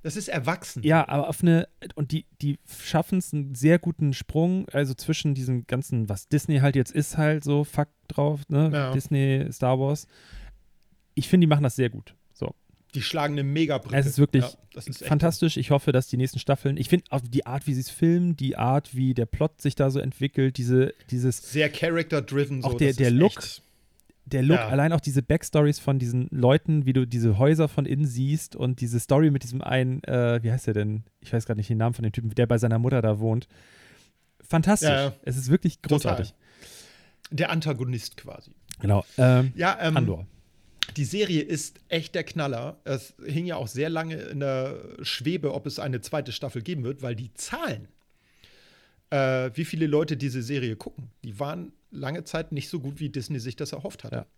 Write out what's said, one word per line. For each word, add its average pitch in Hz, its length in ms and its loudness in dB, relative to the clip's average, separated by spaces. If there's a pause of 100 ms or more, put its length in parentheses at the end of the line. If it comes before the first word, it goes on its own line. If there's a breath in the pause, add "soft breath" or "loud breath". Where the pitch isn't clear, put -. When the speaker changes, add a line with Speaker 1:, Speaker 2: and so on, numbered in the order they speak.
Speaker 1:
Das 160 120 -6
ist 208 120 -8
erwachsen. 143 540 -4
Speaker 2:
Ja, 156 260 6
aber 143 200 -2
auf 165 140 -4
eine, 170 260 6 (260)
und 143 160 -4
die, 156 140 -4 (160)
die 143 180 -2 (240)
schaffen's - 500 0
einen 139 220 -4
sehr 156 240 4
guten 156 360 0
Sprung, 180 560 0
also 135 240 0
zwischen 151 400 -2
diesem 127 340 -2
ganzen, 123 400 -2
was 101 180 -6
Disney 147 320 2
halt 135 160 4
jetzt 131 160 2
ist, - 280 -2
halt 151 260 2
so, 143 180 2
fuck 147 240 -2 (220)
drauf, 147 400 -2
ne? 151 240 2
Speaker 1:
Ja. 139 200 -2
Speaker 2:
Disney, 135 600 0
Star 131 260 0
Wars. 139 300 -2 (1040 loud breath)
Ich - 140 -4
finde, 180 160 8
die 156 40 6
machen 147 140 4
das 131 140 0
sehr 123 120 2
gut. 110 280 -10 (160)
So. - 200 -8 (440)
Speaker 1:
Die 131 60 -2
schlagen 147 320 -2
eine 143 100 -2
Megabrücke. 143 500 0
Speaker 2:
Es 139 120 4
ist 139 120 0
wirklich 139 260 6
Speaker 1:
Ja, 120 60 -4 (240)
das - 140 -14
ist - 140 -12
echt - 60 -6
Speaker 2:
fantastisch. 160 480 2
Ich 127 140 -4
hoffe, 139 220 4
dass 127 160 2
die 127 80 -4
nächsten 123 240 -2
Staffeln, 139 380 0
ich 135 100 -4
finde 175 220 4
auch 135 100 -2
die 120 260 -2
Art, - 220 -6
wie 135 60 0
sie 127 80 0
es - 80 -8
filmen, 170 460 2
die 135 200 -2
Art, 127 400 0
wie 127 180 2
der 117 120 0
Plot - 360 -2
sich - 140 0
da 135 140 4
so 139 100 -2
entwickelt, 135 580 0
diese, 127 360 4 (180)
dieses 123 400 -2
Speaker 1:
Sehr 151 180 2
character-driven, 143 920 -2
Speaker 2:
auch 131 80 0
Speaker 1:
so, 120 60 -2
Speaker 2:
der, 139 100 4
Speaker 1:
das 127 80 2
Speaker 2:
der 127 120 4
Speaker 1:
ist 120 60 6
Speaker 2:
Look, 165 240 6
Speaker 1:
echt - 240 -14 (640)
Speaker 2:
der 131 200 0
Look, 160 140 8
Speaker 1:
Ja. 110 100 -2
Speaker 2:
allein 143 240 2
auch 160 80 2
diese 135 200 0
Backstories 147 600 2
von 135 180 0
diesen 123 320 -2
Leuten, 143 560 4
wie 131 60 2
du 127 160 4
diese 113 300 2
Häuser 156 280 4
von 143 200 -2
innen 143 200 0
siehst 135 480 -2
und 127 260 -4
diese 120 200 -2
Story 151 320 4
mit 139 100 0
diesem 123 200 -8
einen, 127 420 0
äh, 120 400 2
wie 113 80 2
heißt 127 160 -2
der 107 60 0
denn? 104 280 -2 (180)
Ich - 120 -10
weiß 117 120 0
grad 110 120 -4
nicht 104 120 -4
den 113 100 0
Namen 117 140 2
von 117 120 -6
dem 107 80 0
Typen, 113 200 -4
der 120 140 4
bei 117 100 4
seiner 113 220 2
Mutter 123 240 2
da 107 160 2
wohnt. 113 300 0 (1000 soft breath)
Fantastisch. 165 400 4
Speaker 1:
Ja, 139 180 2
ja. 135 60 -2 (120)
Speaker 2:
Es 127 120 -4
ist 131 140 -4
wirklich - 300 2
Speaker 1:
Total. - 180 2
Speaker 2:
großartig. - 360 -2 (960 loud breath)
Speaker 1:
Der 156 180 -2
Antagonist 127 680 -4
quasi. - 360 -20 (280)
Speaker 2:
Genau. 98 240 2 (140)
Ähm, 127 380 6
Speaker 1:
Ja, 180 260 0
ähm, 160 140 2
Speaker 2:
Andor. 95 280 0 (720)
Speaker 1:
die 147 80 -2
Serie 180 380 0
ist - 460 -8
echt 165 260 -6
der 170 80 -4
Knaller. 139 640 -6
Es - 300 -8 (120)
hing 156 200 -4
ja 170 100 -6
auch 127 120 -6
sehr 147 220 -4
lange 160 240 -6
in 143 240 -10
der 135 400 -4 (240)
Schwebe, 147 500 -4
ob - 140 -6
es - 140 -8
eine 127 200 -4
zweite 139 300 -6
Staffel 120 320 -8
geben 147 220 -6
wird, 135 180 -8
weil 120 140 -6
die 113 180 -12
Zahlen, 190 540 -8 (1200 soft breath)
äh, 131 440 0
wie 151 100 -4
viele 160 240 -2
Leute 151 280 0
diese 127 260 -4
Serie 123 340 -4
gucken, - 340 -16 (140)
die 107 160 -14
waren 160 320 -8 (220)
lange 147 300 -8
Zeit 160 280 -8
nicht 143 180 -8
so 165 100 -6
gut, 139 200 -10
wie 147 100 -6
Disney 131 280 -6
sich 117 160 -10
das - 180 -10
erhofft 131 320 -12
hatte. 117 120 -8
Speaker 2:
Ja. 113 100 -8 (120)